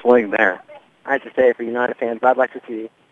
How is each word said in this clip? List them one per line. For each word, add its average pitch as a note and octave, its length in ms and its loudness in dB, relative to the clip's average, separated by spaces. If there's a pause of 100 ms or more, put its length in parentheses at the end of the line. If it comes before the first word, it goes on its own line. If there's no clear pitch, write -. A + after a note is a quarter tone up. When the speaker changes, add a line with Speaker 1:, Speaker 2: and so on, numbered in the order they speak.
Speaker 1:
swing A#2+ 300 4
there. G2 300 0 (440)
Speaker 2:
I C3+ 80 -4
have C3+ 100 -2
to A#2 120 -18
say, B2+ 180 4
for A#2+ 100 -10
United A#2+ 340 -4
fans, A#2 260 -6
I'd B2+ 140 2
like B2+ 160 -2
to B2+ 140 -16
see A2+ 220 -10 (220)